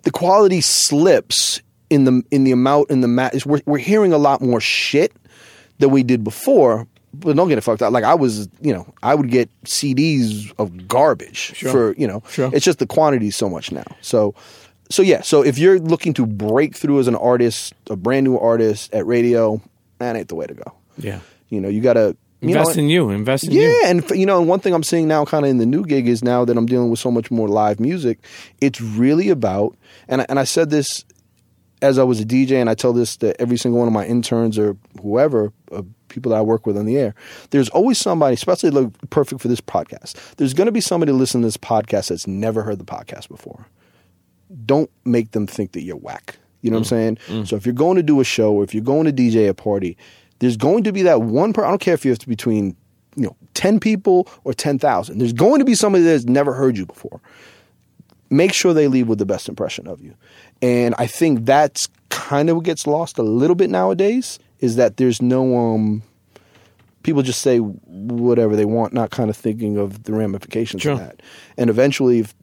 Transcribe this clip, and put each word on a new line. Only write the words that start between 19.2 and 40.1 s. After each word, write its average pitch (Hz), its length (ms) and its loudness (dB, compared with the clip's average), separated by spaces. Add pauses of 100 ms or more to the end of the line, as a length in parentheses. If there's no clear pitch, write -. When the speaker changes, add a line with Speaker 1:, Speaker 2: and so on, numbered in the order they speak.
Speaker 1:
that 120 180 -6
ain't 101 120 -10
the 87 80 -12
way 78 100 -8
to - 80 -16
go. - 180 -18 (240)
Speaker 2:
Yeah. 98 240 -10 (300)
Speaker 1:
You 107 100 -4
know, 95 80 -4
you 104 140 -2
gotta, 113 340 2 (240)
you 156 80 -4
Speaker 2:
Invest 160 280 2
Speaker 1:
know, 156 60 0
Speaker 2:
in 147 60 2
you. 156 220 2
Invest 107 340 -2
in - 80 -2
Speaker 1:
yeah, 370 100 6
Speaker 2:
you. 466 220 4
Speaker 1:
and 180 200 2
f-, - 120 -2
you 190 100 2
know, 196 140 2
and 165 80 2
one 185 120 2
thing 185 140 0
I'm 160 80 0
seeing 160 240 0
now 156 200 2
kinda 147 220 0
in 131 100 2
the 113 80 2
new 156 180 0
gig 139 240 0
is 120 160 0
now 123 220 2
that 120 100 0
I'm 117 100 0
dealing 123 240 0
with 110 80 -2
so 127 120 -4
much 117 200 -2
more 113 160 0
live 104 320 0
music, 131 400 -2 (440)
it's 139 180 -2
really 123 480 0
about, 110 480 0 (320)
and 131 140 -2
I, - 80 -2
and 135 100 0
I 131 40 0
said 160 260 0
this 147 340 -2 (800)
as 135 160 4
I 135 60 4
was 123 160 0
a 107 40 -2
D 127 220 2
J, 131 140 2
and 117 100 2
I 113 40 2
tell 123 200 0
this 120 240 0
to 110 220 -2
every 120 180 0
single 120 200 0
one 120 100 2
of 113 60 0
my 101 120 -2
interns 117 520 -2
or 104 180 0 (260)
whoever, 110 500 0 (180)
uh, 101 120 -10 (260)
people 120 220 -6
that 110 80 2
I 110 40 2
work 110 240 0
with 101 100 -2
on 104 80 -4
the 117 140 -2
air, 113 160 -2 (360)
there's 135 200 2
always 226 280 2
somebody, 156 360 0
especially, 175 360 0
like, 135 180 2 (220)
perfect 139 300 -2
for 120 80 -6
this 120 120 -2
podcast, - 540 -8 (220)